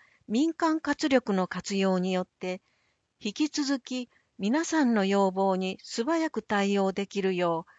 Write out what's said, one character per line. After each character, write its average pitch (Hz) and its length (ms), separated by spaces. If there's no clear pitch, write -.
民 277 240
間 320 280
活 294 280
力 254 240
の 185 140
活 180 300
用 190 220
に 185 140
よ 185 100
っ - 60
て、 185 200
引 208 120
き 302 160
続 277 320
き 254 300
皆 254 260
さ 320 200
ん 240 80
の 208 120
要 196 260
望 190 260
に 185 260
素 - 220
早 320 260
く 214 120
対 202 360
応 190 140
で 196 140
き 196 160
る 190 140
よ 170 300
う、 - 120